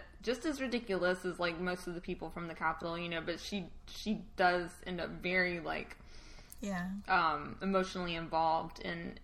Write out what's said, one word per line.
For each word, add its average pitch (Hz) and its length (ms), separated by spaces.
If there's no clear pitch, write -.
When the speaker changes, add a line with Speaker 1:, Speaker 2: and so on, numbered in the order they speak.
Speaker 1:
just 247 240
as 277 160
ridiculous 190 640
as, 180 140
like, 170 200
most 180 280
of 175 80
the 170 60
people 170 280
from 170 180
the 165 60
Capitol, 165 460
you 175 100
know, 165 120
but 160 180
she, 196 320
she - 340
does 180 340
end 180 160
up 160 80
very, 175 520
like, 156 360
Speaker 2:
Yeah. 185 280
Speaker 1:
um, 156 560
emotionally 185 520
involved 165 640
in, 175 420